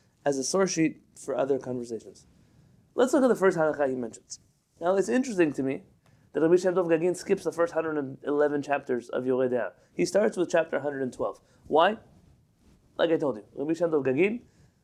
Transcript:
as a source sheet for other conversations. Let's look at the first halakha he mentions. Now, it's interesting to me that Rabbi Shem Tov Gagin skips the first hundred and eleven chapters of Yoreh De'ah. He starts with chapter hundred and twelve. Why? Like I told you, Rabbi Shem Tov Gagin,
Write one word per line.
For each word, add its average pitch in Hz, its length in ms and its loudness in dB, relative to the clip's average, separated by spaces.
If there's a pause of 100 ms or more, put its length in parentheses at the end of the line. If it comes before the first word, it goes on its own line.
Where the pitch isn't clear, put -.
(240)
as 139 140 0
a 131 60 -4
source 185 260 0
sheet 160 320 -2 (140)
for - 200 -8
other 139 220 0
conversations. 120 680 -10 (680)
Let's 254 180 2
look 277 120 4
at 262 40 6
the 220 60 4
first 180 240 4
halakha 147 300 2
he 131 80 -2
mentions. 117 420 -10 (420)
Now, 175 140 0
it's 190 140 2
interesting 220 460 2
to 135 100 -2
me 135 180 -4 (500)
that - 80 -2
Rabbi 165 140 6
Shem 180 220 2
Tov 180 120 2
Gagin 170 280 0
skips - 260 -4
the 165 80 -4
first 165 240 -2
hundred 160 240 -2
and 135 260 -8
eleven 147 380 0
chapters 139 460 -2
of - 160 -4
Yoreh 127 260 0
De'ah. 110 220 -4 (200)
He 180 120 -2
starts 208 320 0
with 175 120 -2
chapter 160 300 -2
hundred 135 240 -6
and 127 100 -4
twelve. 101 280 -6 (260)
Why? 175 300 4 (1000)
Like 165 140 2
I 165 60 4
told 139 220 -2
you, 101 60 -16 (120)
Rabbi 151 180 -4
Shem 170 160 -2
Tov 147 140 0
Gagin, 180 380 0 (420)